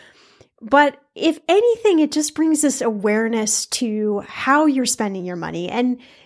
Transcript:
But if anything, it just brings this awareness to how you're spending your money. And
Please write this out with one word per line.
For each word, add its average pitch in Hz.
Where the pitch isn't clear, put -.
But 277
if 311
anything, 427
it 294
just 302
brings 320
this 269
awareness 220
to 214
how 294
you're 262
spending 196
your 180
money. 175
And 247